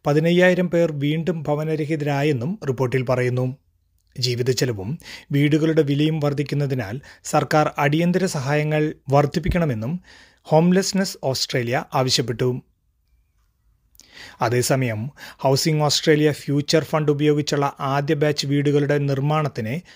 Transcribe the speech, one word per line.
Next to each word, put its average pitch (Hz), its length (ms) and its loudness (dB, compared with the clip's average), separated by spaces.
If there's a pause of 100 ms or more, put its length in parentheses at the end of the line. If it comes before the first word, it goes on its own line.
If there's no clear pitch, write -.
പതിനയ്യായിരം 175 640 4
പേർ 170 220 2
വീണ്ടും 156 500 -2
ഭവനരഹിതരായെന്നും 147 1160 -2 (100)
റിപ്പോർട്ടിൽ 127 340 -2
പറയുന്നു. 127 540 -2 (640)
ജീവിത 123 320 0
ചെലവും 123 480 -4 (340)
വീടുകളുടെ 151 500 2
വിലയും 151 380 0
വർദ്ധിക്കുന്നതിനാൽ 139 800 -4 (240)
സർക്കാർ 151 540 2
അടിയന്തര 170 480 2
സഹായങ്ങൾ 151 680 -2 (160)
വർദ്ധിപ്പിക്കണമെന്നും 147 920 0 (420)
ഹോംലെസ്നെസ് 180 840 2
ഓസ്ട്രേലിയ 131 600 -2 (100)
ആവശ്യപ്പെട്ടു. 127 680 0 (1800)
അതേസമയം 123 680 0 (280)
ഹൗസിംഗ് 151 440 2
ഓസ്ട്രേലിയ 151 500 2
ഫ്യൂച്ചർ 147 520 0
ഫണ്ട് 151 280 0
ഉപയോഗിച്ചുള്ള 147 680 0
ആദ്യ 143 340 0
ബാച്ച് 147 320 0
വീടുകളുടെ 143 520 2
നിർമ്മാണത്തിന് 143 840 -2 (160)